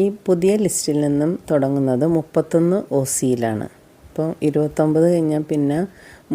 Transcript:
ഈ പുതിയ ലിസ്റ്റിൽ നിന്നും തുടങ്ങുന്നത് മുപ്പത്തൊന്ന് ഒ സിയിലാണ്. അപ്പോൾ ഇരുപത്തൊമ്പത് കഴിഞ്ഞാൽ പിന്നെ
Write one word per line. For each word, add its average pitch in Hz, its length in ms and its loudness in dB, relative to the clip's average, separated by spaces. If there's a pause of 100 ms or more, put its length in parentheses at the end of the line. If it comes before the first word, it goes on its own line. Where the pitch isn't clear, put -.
ഈ - 20 4 (220)
പുതിയ 185 280 2 (100)
ലിസ്റ്റിൽ 147 420 -2
നിന്നും 147 260 0 (180)
തുടങ്ങുന്നത് 139 540 0 (120)
മുപ്പത്തൊന്ന് 170 600 0 (200)
ഒ - 20 0 (140)
സിയിലാണ്. 117 520 -2 (400)
അപ്പോൾ 160 240 -4 (180)
ഇരുപത്തൊമ്പത് 151 640 2
കഴിഞ്ഞാൽ 151 380 0
പിന്നെ 147 300 0 (540)